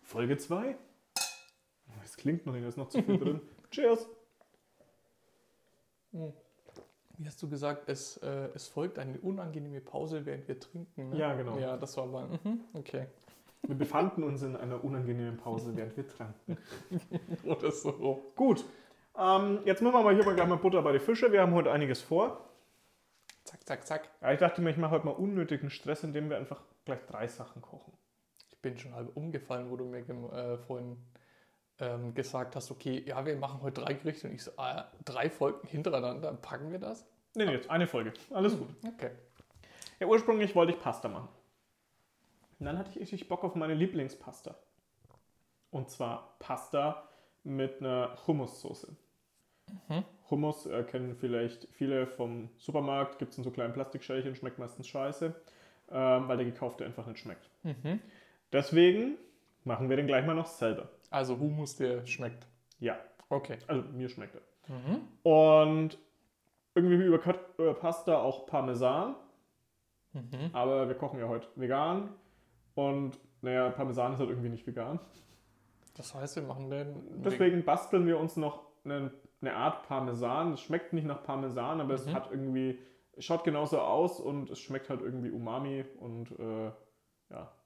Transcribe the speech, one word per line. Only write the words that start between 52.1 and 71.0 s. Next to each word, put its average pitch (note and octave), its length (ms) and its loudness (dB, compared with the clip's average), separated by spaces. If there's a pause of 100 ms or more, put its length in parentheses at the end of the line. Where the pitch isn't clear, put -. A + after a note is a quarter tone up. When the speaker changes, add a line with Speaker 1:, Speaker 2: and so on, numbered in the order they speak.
Speaker 1:
Supermarkt, C#3 640 -2
gibt's - 180 -6
in C3 80 -8
so B2+ 60 -4
kleinen A#2+ 220 -4
Plastikschälchen, C3 600 -4
schmeckt B2+ 240 -10
meistens A#2+ 300 -12
scheiße, D3 440 -4 (580)
ähm, C3 360 4
weil C3 100 2
der B2+ 100 0
gekaufte A#2+ 360 -6
einfach A#2 220 -10
nicht A2+ 140 -12
schmeckt. - 300 -14 (140)
Speaker 2:
Mhm. D3+ 380 -4 (500)
Speaker 1:
Deswegen F3+ 640 6 (480)
machen B2 260 -2
wir C3 60 4
den C#3+ 120 2
gleich C3+ 180 4
mal D#3+ 100 2
noch D#3+ 120 -2
selber. - 420 -2 (220)
Speaker 2:
Also B2+ 280 0
Hummus, D3+ 360 -2
der B2 300 0
schmeckt? - 420 -8 (320)
Speaker 1:
Ja. A#2 200 -2 (300)
Speaker 2:
Okay. C3+ 280 -2 (100)
Speaker 1:
Also B2+ 160 0 (100)
mir B2+ 160 -6
schmeckt G#2+ 260 -12
er. - 400 -14
Speaker 2:
Mhm. C#3+ 320 -2 (160)
Speaker 1:
Und D#3 760 8 (800)
irgendwie F3+ 300 8
über E3 140 8
Kat-, F3+ 380 -2
über D#3+ 160 4
Pasta E3 480 2
auch C3+ 240 0
Parmesan. C3+ 720 2 (1000)
Speaker 2:
Mhm. C3 400 -6
Speaker 1:
Aber C3 340 2
wir B2+ 80 -2
kochen C3+ 240 -4